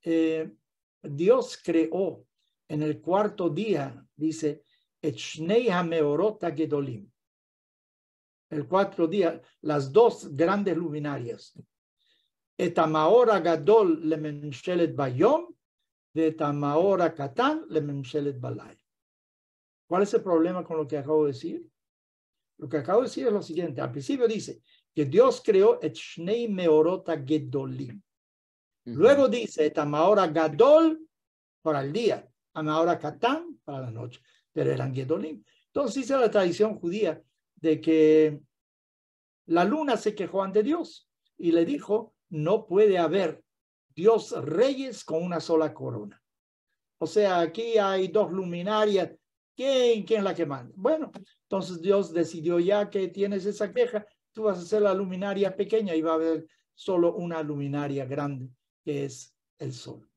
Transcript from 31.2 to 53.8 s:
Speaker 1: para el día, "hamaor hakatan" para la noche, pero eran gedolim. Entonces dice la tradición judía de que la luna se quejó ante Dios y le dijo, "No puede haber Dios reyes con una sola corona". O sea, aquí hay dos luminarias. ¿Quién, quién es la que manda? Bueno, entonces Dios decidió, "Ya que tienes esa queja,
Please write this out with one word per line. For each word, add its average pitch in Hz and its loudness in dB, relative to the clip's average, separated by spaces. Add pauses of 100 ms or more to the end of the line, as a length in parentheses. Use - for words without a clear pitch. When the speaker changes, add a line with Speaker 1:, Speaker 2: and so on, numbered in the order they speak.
Speaker 1:
para 147 0
el 139 -6
día, 214 -2 (240)
"hamaor 156 0
hakatan" 254 -2
para 135 -10
la 123 -10
noche, 117 -14 (300)
pero 135 0
eran 131 -4
gedolim. 180 -6 (240)
Entonces 262 -4
dice 269 -2
la 240 4
tradición 202 2
judía 175 -4 (360)
de 156 0
que 156 6 (1080)
la 170 2
luna 262 0
se 214 -2
quejó 190 -4
ante 196 0
Dios 302 -4 (280)
y 170 0
le 165 4
dijo, 202 -4 (160)
"No 175 -2
puede 196 4
haber 170 0 (520)
Dios 208 2 (120)
reyes 254 -2
con 160 -4
una 175 -4
sola 156 0
corona". 110 -12 (760)
O 165 -4
sea, 190 2
aquí 220 0
hay 190 0
dos 180 2
luminarias. 185 0 (440)
¿Quién, 247 2
quién 214 0
es 202 -2
la 185 0
que 160 -2
manda? 131 -10
Bueno, 269 -2 (320)
entonces 180 -6
Dios 190 2
decidió, 170 0
"Ya 202 2
que 190 -4
tienes 196 -4
esa 208 -4
queja, 226 -2 (280)